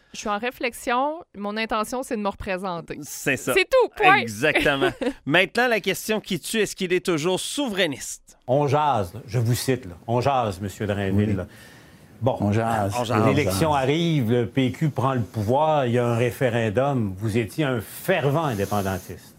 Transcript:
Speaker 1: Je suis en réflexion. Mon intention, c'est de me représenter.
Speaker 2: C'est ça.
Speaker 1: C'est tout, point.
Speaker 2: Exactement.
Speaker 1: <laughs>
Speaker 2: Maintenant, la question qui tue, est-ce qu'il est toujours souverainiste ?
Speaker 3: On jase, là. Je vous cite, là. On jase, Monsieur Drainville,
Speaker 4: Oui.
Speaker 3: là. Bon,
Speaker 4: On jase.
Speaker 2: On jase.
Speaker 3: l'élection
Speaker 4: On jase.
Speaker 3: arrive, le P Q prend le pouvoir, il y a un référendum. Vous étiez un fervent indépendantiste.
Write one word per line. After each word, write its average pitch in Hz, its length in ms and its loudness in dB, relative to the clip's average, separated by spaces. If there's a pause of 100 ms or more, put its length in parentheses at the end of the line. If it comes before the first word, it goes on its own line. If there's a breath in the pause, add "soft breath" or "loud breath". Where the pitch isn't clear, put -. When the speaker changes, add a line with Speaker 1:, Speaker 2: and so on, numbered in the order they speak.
(140 soft breath)
Speaker 1:
Je - 60 -14
suis - 100 -6
en 208 80 -2
réflexion. 254 840 -4 (140)
Mon 202 220 -6
intention, 220 440 -2
c'est - 140 -6
de 208 60 -4
me 196 80 -2
représenter. 180 720 -6
Speaker 2:
C'est - 340 -4
ça. - 160 -2
Speaker 1:
C'est 370 160 2
tout, 494 260 4
point. 403 220 6
Speaker 2:
Exactement. 233 760 2 (180)
Speaker 1:
<laughs> - 180 -8
Speaker 2:
Maintenant, 185 420 2
la 220 120 2
question 196 380 -2
qui 180 220 -6
tue, - 200 -2
est-ce 190 140 0
qu'il 180 200 -2
est 175 100 0
toujours 170 340 0
souverainiste ? 190 1080 -4
Speaker 3:
On 143 200 2
jase, 131 460 2
là. - 140 -14
Je 107 120 -2
vous 117 160 2
cite, 123 300 -2
là. 87 80 -12 (140)
On 120 160 0
jase, 113 400 0
Monsieur 104 240 -6
Drainville, 101 420 2
Speaker 4:
Oui. 101 80 0
Speaker 3:
là. 90 100 -4 (760 loud breath)
Bon, 120 180 0
Speaker 4:
On 101 120 2
jase. 110 460 0
Speaker 2:
On 123 60 0
jase. 110 220 2
Speaker 3:
l'élection 139 460 2
Speaker 4:
On - 20 2
jase. 139 80 2
Speaker 3:
arrive, 147 500 2
le 120 140 2
P 127 260 0
Q 156 160 0
prend 131 240 0
le 127 80 0
pouvoir, 131 640 2
il 117 80 0
y 120 60 2
a 120 80 2
un 117 100 0
référendum. 117 1000 0
Vous 107 180 -2
étiez 120 280 -2
un 127 180 0
fervent 156 640 0
indépendantiste. 98 960 -4